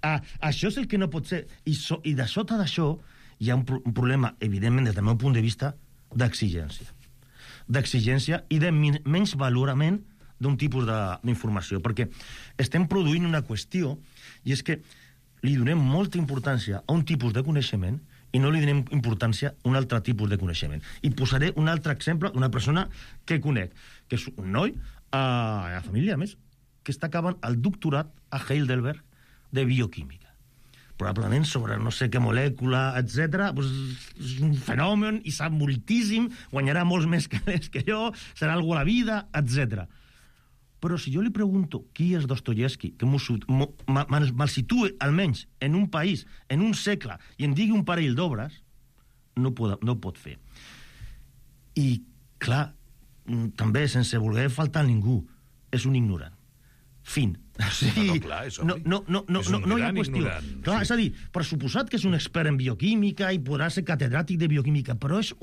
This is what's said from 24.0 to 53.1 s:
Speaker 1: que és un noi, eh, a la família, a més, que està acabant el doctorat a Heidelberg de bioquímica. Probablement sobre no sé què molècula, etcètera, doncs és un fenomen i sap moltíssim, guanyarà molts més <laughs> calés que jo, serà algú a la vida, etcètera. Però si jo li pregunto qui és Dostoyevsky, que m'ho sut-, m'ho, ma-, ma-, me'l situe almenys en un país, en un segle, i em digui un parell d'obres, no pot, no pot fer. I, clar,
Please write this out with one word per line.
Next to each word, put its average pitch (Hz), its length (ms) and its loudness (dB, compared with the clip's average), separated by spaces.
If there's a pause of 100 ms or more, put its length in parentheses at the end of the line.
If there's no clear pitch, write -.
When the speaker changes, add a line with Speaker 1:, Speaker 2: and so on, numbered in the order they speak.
Speaker 1:
que 123 80 -2
és - 160 -6
un 95 180 -8
noi, 160 220 0
eh, - 480 -8
a 110 560 -2
la 90 80 -8
família, 139 320 0
a 135 40 -2
més, 208 140 -6 (480)
que - 80 -6
està - 160 -6
acabant 170 380 -2
el 117 160 0
doctorat 151 480 0 (220)
a 139 100 -6
Heidelberg 135 640 0 (480)
de 135 120 0
bioquímica. 113 640 -2 (680)
Probablement 104 520 0
sobre 110 320 -2
no 113 100 0
sé 123 220 -2
què 127 80 2
molècula, 127 760 2
etcètera, 151 560 0
doncs 135 180 -2 (500)
és 131 200 -6
un 151 120 4
fenomen 208 720 0
i 156 80 -6
sap 156 200 -4
moltíssim, 208 760 2 (220)
guanyarà 139 360 2
molts 175 240 4
més 165 200 0
<laughs> - 40 -6
calés 175 360 -2
que 127 160 -4
jo, 220 260 -2 (220)
serà 156 200 -2
algú 165 220 0
a 147 60 2
la 147 80 2
vida, 220 340 2 (140)
etcètera. 123 500 0 (920)
Però 170 160 0
si 135 160 -4
jo 165 80 0
li 226 80 0
pregunto 196 540 0 (100)
qui 175 240 0
és 151 80 0
Dostoyevsky, 120 720 -2
que - 80 -2
m'ho 135 160 4
sut-, 110 280 -2
m'ho, 131 180 4 (160)
ma-, 139 260 2
ma-, 143 140 2
me'l 135 260 0
situe 202 520 0
almenys 147 460 2 (140)
en 143 160 2
un 196 120 4
país, 156 380 -2 (220)
en 156 160 2
un 220 80 2
segle, 175 460 -2 (160)
i 147 100 -4
em 143 120 2
digui 220 200 4
un 190 80 4
parell 156 320 2
d'obres, 147 460 -4 (720)
no 127 160 2
pot, 110 320 -2
no 117 160 0
pot 90 160 -8
fer. - 220 -16 (1400)
I, 135 240 2 (380)
clar, 135 320 0 (540)